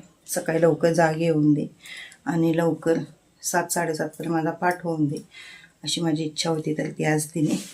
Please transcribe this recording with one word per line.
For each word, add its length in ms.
सकाळी 340
लवकर 320
जाग 280
येऊन 320
दे 140
आणि 320
लवकर 360
सात, 240
साडेसातपर्यंत 680
माझा 180
पाठ 320
होऊन 220
दे, 120
अशी 180
माझी 220
इच्छा 260
होती, 240
तर 160
ती 140
आज 220
तिने 380